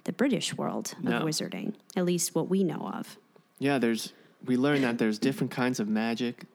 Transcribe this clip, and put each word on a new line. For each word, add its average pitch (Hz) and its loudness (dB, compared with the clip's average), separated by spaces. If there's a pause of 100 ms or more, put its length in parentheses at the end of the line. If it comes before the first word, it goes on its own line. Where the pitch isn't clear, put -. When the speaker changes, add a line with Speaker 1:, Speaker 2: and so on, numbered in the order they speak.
Speaker 1:
the - -4
British - 0
world 113 -6
of - -10
Speaker 2:
No. 117 0
Speaker 1:
wizarding, - -4 (220)
at 180 2
least 175 0
what 165 0
we 196 4
know 151 -2
of. - -10 (420)
Speaker 2:
Yeah, 139 2
there's, 117 0 (300)
we 127 2
learn 139 4
that 120 2
there's 110 2
different 135 0
kinds 127 0
of 104 0
magic, 113 -2